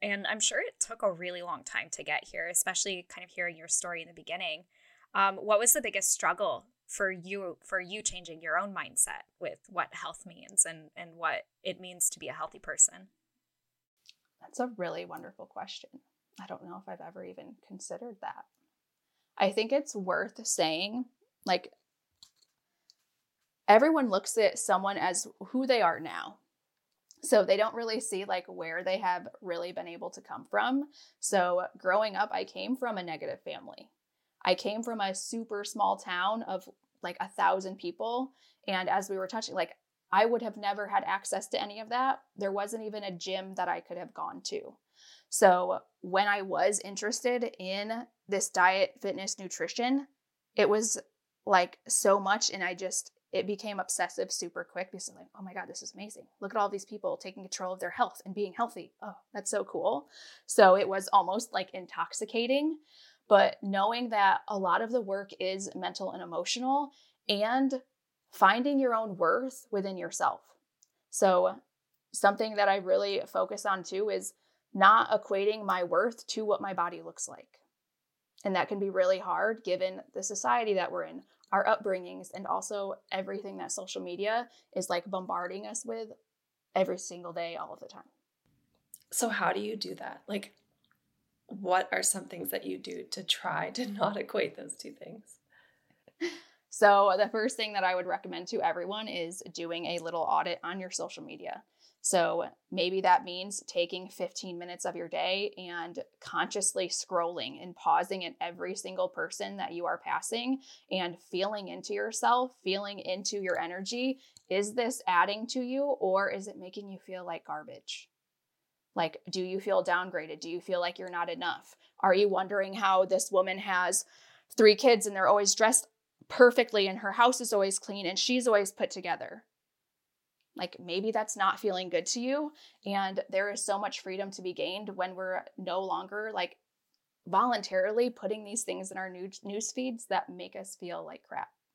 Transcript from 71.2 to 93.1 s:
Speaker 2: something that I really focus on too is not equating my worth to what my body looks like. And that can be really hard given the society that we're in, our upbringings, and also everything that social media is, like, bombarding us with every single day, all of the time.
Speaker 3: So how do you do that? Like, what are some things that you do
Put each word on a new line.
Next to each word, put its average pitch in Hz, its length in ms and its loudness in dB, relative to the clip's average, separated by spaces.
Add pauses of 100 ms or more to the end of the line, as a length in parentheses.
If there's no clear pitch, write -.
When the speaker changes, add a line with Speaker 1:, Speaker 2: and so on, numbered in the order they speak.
Speaker 2:
something 208 440 2
that 202 120 6
I 196 80 6
really 196 520 2
focus 190 360 -2
on 190 200 0
too 202 260 -2
is 190 240 -4 (400)
not 202 360 8
equating 208 540 2
my 185 200 2
worth 196 440 0
to 220 160 -4
what 208 160 2
my 196 140 -6
body 175 280 -2
looks - 260 -12
like. - 320 -20 (840)
And 196 120 2
that 170 120 2
can 202 120 -4
be 196 100 0
really 185 280 4
hard 196 460 0
given 185 360 -2 (140)
the 202 100 -6
society 220 500 0
that 175 160 0
we're 175 140 -4
in, - 180 -12 (300)
our 196 120 4
upbringings, 185 680 0
and 190 120 -8
also 196 480 -2 (180)
everything 196 460 -6
that 180 140 -8
social 190 300 -8
media 202 460 -2 (260)
is, 180 160 -2
like, 175 180 -2
bombarding 185 580 -6
us 214 180 -10
with 226 240 -8 (640)
every 190 240 2
single 175 340 -12
day, 170 240 -6
all 160 160 -8
of - 80 -18
the - 60 -16
time. - 220 -20 (1040)
Speaker 3:
So 233 160 0
how 180 240 0
do 196 80 -2
you 214 160 -6
do 190 200 -8
that? - 300 -14
Like, 196 280 -8 (960)
what 185 420 0
are 190 100 0
some 185 240 0
things 185 240 -10
that - 140 -6
you 185 140 -6
do 180 320 -12